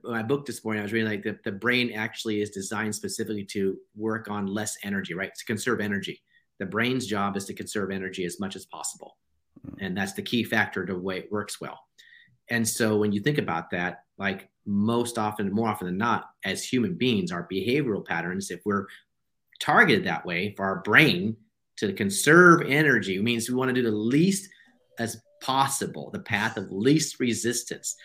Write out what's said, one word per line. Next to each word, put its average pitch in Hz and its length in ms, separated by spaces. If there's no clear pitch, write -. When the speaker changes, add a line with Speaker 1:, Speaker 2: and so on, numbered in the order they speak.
Speaker 1:
my 113 200
book 139 220
this - 180
morning. 107 180
I - 20
was 101 100
reading, 110 160
like, 104 140
the, 107 220
the 107 80
brain 120 400
actually 110 500
is 104 80
designed 104 440
specifically 104 580
to 98 260
work 110 320
on 104 180
less 104 360
energy, 95 320
right? 92 200
To - 120
conserve 107 340
energy. 98 400
The 98 80
brain's 113 400
job 101 320
is 98 80
to 101 80
conserve 98 360
energy 95 360
as 85 120
much 98 160
as 95 120
possible. - 500
Speaker 2:
Mm. - 140
Speaker 1:
And 92 160
that's 95 160
the 104 100
key 117 220
factor 104 400
to 92 80
the 90 60
way 92 220
it - 120
works 104 260
well. - 220
And 117 180
so 110 300
when 104 140
you 101 100
think 147 160
about 85 320
that, 90 340
like, 98 320
most 117 500
often, 107 340
more 110 180
often 98 180
than 90 100
not, 110 320
as 95 180
human 107 340
beings, 98 360
our 85 180
behavioral 104 540
patterns, 90 460
if 87 160
we're 101 220
targeted 151 460
that 85 220
way 90 280
for 98 120
our 90 160
brain 104 540
to 101 160
conserve 156 760
energy, 120 520
means 117 280
we 123 80
wanna 127 160
do 127 100
the 117 80
least 139 580
as 113 220
possible, 135 680
the 101 100
path 110 360
of 95 140
least 131 480
resistance. 117 880